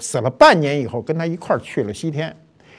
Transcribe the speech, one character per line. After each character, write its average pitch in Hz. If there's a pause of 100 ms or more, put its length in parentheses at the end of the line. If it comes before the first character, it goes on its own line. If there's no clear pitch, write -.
死 -
了 120
半 254
年 143
以 131
后， 113
跟 156
他 165
一 170
块 -
儿 123
去 -
了 104
西 165
天。 151 (440)